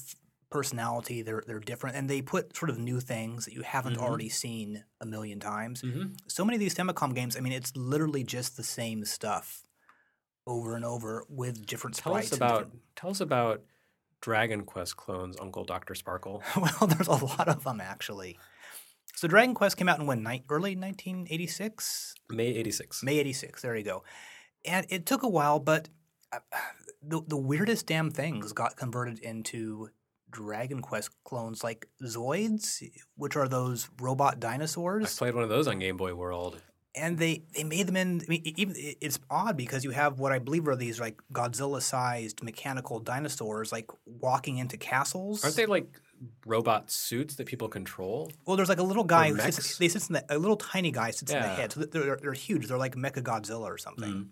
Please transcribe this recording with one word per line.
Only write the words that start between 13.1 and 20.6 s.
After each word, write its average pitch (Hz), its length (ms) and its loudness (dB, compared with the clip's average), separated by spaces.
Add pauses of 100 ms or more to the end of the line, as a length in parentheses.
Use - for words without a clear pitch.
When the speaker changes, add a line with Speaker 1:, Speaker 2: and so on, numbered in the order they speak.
Speaker 2:
us 196 100 -2
about 120 420 4 (580)
Dragon 110 440 2
Quest 90 320 -6
clones, 92 440 -8
Uncle 95 240 -8
Doctor 90 300 -6
Sparkle. 95 540 -8
Speaker 1:
<laughs> - 80 0
Well, 190 320 6
there's 160 200 6
a 139 160 6
lot 143 220 2
of 147 160 4
them, 117 180 -4
actually. 95 580 -8 (760)
So 170 140 0
Dragon 226 260 8
Quest 202 220 2
came 180 120 2
out 156 120 6
in 147 60 -2
when? 120 180 2
Ni-, 127 240 -4
early 185 260 0